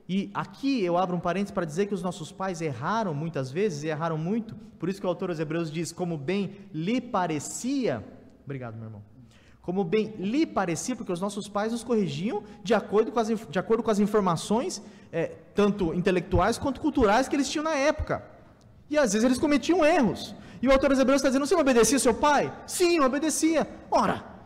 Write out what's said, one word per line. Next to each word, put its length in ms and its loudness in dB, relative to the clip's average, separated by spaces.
e 280 -2
aqui 500 -2
eu 140 2
abro 180 0
um 40 -2
parênteses 340 -2
pra 100 -2
dizer 220 -2
que 80 -4
os 80 -4
nossos 300 -6
pais 280 -6
erraram 540 -2
muitas 380 -4
vezes, 320 -2
e 20 -4
erraram 320 -2
muito, 360 -4
por 120 -4
isso 100 -6
que 60 -6
o 20 -2
autor 220 -2
aos 100 -4
Hebreus 300 -4
diz: 220 -6
"Como 260 -4
bem 380 -4
lhe 260 -2
parecia." 1040 -2
Obrigado, 300 -10
meu 100 -12
irmão. 180 -14
"Como 200 -2
bem 360 0
lhe 260 0
parecia", 500 -2
porque 160 -8
os 120 -4
nossos 260 -6
pais 240 -2
nos 100 -6
corrigiam 600 -2
de 120 2
acordo 360 2
com 80 -4
as 120 2
inf-, 180 -4
de 100 -4
acordo 240 2
com 80 0
as 80 2
informações, 840 2
é, 180 -2
tanto 400 2
intelectuais 640 2
quanto 240 -4
culturais 440 4
que 80 -6
eles 140 0
tinham 160 -4
na 100 0
época. 480 0
E 80 0
às 160 4
vezes 100 2
eles 140 4
cometiam 440 2
erros. 520 2
E 80 0
o 40 8
autor 180 6
aos 100 4
Hebreus 220 4
tá 60 4
dizendo: 180 2
"Você 80 2
não 80 6
obedecia 340 6
ao 40 2
seu 120 4
pai?" 400 4
"Sim, 320 2
eu 60 4
obedecia." 600 2
Ora, 320 2